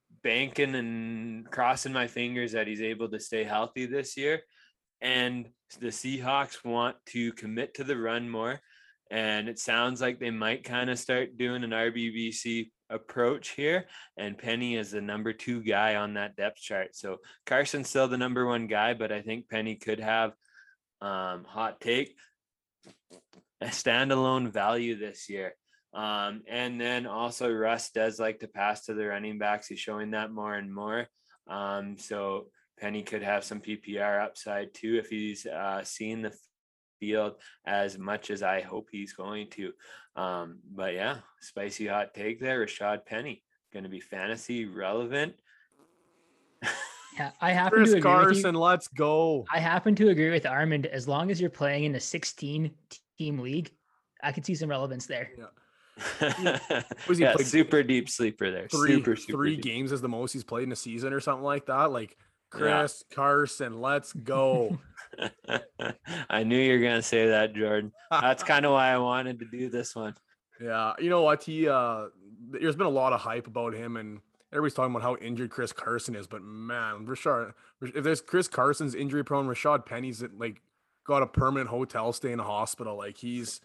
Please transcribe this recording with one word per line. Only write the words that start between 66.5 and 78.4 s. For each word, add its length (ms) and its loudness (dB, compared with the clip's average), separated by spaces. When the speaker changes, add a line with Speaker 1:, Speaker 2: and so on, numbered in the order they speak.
Speaker 1:
you 220 8
were 40 6
gonna 180 4
say 260 4
that, 260 6
Jordan. 380 0
That's 340 4
Speaker 3:
<laughs> 0 -
Speaker 1:
kinda 280 6
why 220 6
I 60 4
wanted 400 0
to 60 -10
do 240 -6
this 280 -4
one. 180 -6
Speaker 3:
Yeah, 360 0
you 120 0
know 140 6
what? 200 4
He, 240 0
uh, 380 2
there's 280 0
been 100 2
a 20 4
lot 240 4
of 60 2
hype 280 -6
about 260 -4
him, 240 -8
and 240 -10
everybody's 200 0
talking 200 2
about 80 -2
how 140 0
injured 340 -6
Chris 240 -4
Carson 420 -4
is. 120 -12
But 160 -12
man, 640 -6
Rashad, 460 0
if 220 -6
there's 180 2
Chris 260 2